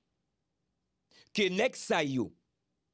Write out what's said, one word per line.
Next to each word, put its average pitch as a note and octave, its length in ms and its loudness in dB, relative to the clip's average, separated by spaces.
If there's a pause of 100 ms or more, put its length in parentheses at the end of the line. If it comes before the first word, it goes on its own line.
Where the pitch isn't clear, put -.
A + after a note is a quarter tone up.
(1400)
ke G#3 180 2
nèg A3 260 0
sa F3+ 260 0
yo B2+ 240 -2 (640)